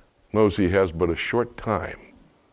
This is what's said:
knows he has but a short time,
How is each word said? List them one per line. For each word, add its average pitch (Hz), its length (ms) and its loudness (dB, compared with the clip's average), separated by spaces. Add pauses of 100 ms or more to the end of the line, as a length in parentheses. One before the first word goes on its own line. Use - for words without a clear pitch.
(320)
knows 104 260 2
he 95 120 2
has 95 220 2
but 82 180 0
a 82 60 -2
short - 420 -4
time, - 560 -6 (400)